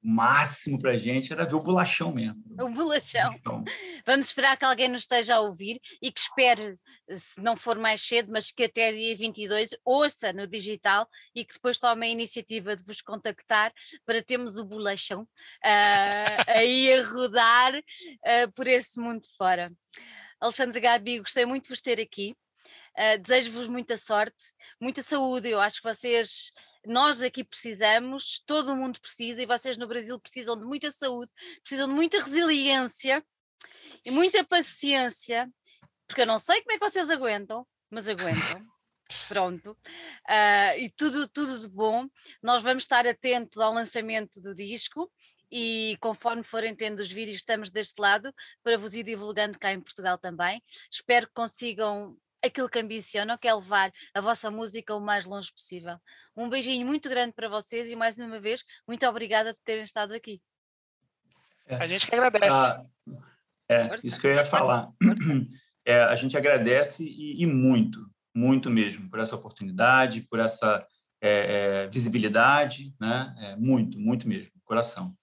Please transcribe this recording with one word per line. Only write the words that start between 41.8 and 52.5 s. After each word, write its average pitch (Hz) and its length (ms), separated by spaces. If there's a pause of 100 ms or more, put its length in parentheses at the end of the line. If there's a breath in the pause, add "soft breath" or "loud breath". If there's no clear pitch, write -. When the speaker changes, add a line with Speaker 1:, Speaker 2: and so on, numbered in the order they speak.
Speaker 2:
Nós 233 220
vamos 254 180
estar 240 240
atentos 240 540
ao 220 140
lançamento 220 680
do 190 140
disco 233 560 (400 soft breath)
e, 226 480
conforme 233 440
forem 226 320
tendo 214 240
os 190 120
vídeos, 208 260
estamos 214 320
deste 208 320
lado 208 320 (300 loud breath)
para 233 140
vos 202 180
ir 233 80
divulgando 208 560
cá 196 120
em 190 100
Portugal 180 360
também. 180 460 (280 loud breath)
Espero 233 360
que - 60
consigam 214 840 (280)
aquilo 254 240